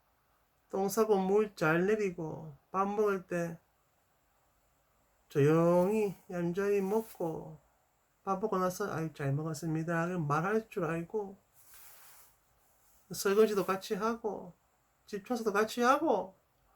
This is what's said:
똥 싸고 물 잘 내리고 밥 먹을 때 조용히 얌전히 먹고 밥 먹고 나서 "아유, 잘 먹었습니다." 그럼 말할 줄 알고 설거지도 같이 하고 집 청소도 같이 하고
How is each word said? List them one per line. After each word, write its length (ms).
똥 180
싸고 300
물 360
잘 320
내리고 720
밥 140
먹을 400
때 320
조용히 880
얌전히 500
먹고 800
밥 140
먹고 180
나서 340
"아유, 220
잘 180
먹었습니다." 760
그럼 200
말할 420
줄 160
알고 560
설거지도 520
같이 300
하고 580
집 180
청소도 280
같이 280
하고 560